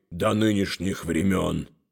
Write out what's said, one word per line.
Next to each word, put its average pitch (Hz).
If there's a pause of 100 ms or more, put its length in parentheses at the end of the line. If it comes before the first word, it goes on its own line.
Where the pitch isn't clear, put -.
(120)
до 95
нынешних 98
времён. 82 (220)